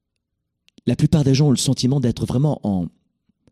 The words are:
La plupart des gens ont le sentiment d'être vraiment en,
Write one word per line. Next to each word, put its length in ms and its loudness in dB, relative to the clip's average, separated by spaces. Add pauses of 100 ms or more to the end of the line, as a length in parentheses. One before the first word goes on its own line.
(880)
La 100 0
plupart 280 2
des 100 2
gens 140 2
ont 40 4
le 40 2
sentiment 440 -2
d'être 260 -2
vraiment 380 -2
en, 220 -2 (640)